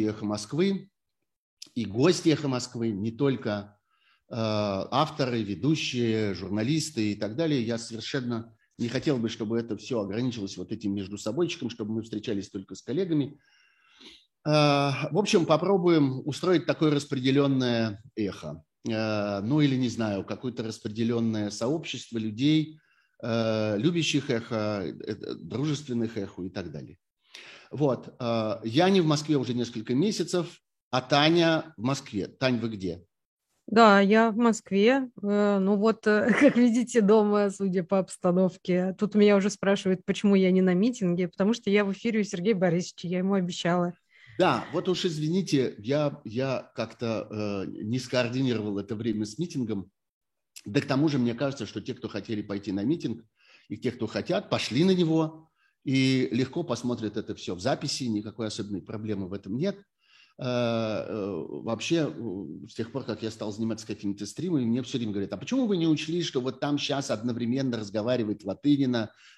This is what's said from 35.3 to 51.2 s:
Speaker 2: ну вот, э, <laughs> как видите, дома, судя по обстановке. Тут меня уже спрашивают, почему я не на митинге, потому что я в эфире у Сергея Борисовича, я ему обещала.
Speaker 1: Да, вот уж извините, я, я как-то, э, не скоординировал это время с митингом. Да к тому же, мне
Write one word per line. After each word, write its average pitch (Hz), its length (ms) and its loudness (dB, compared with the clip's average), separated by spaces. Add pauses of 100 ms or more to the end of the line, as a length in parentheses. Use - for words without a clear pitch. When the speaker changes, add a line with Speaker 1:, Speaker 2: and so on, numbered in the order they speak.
Speaker 2:
ну 196 180 2
вот, 220 300 2
э, 214 200 4
<laughs> 220 120 4
как 277 180 8
видите, 233 440 4
дома, 208 480 6
судя 190 340 -2
по 190 160 0
обстановке. 180 1000 0
Тут 208 160 0
меня 208 220 8
уже 196 120 4
спрашивают, 190 560 0
почему 202 300 4
я 190 160 6
не 185 100 6
на 185 120 4
митинге, 185 560 0
потому 202 240 2
что 226 160 -4
я 202 160 4
в 196 80 -2
эфире 220 260 -2
у 208 40 4
Сергея 196 320 0
Борисовича, 175 520 0
я 180 120 -2
ему 190 160 0
обещала. 175 580 0 (340)
Speaker 1:
Да, 143 440 2
вот 175 180 -2
уж 180 160 0
извините, 151 720 0
я, 139 460 -2
я 127 500 -4
как-то, 107 920 -4
э, - 40 -8 (120)
не 117 160 -2
скоординировал 120 800 0
это 104 160 -6
время 107 300 -2
с - 120 -12
митингом. 117 540 -4 (760)
Да 117 160 0
к - 40 -2
тому 143 240 2
же, 139 100 0
мне 117 160 2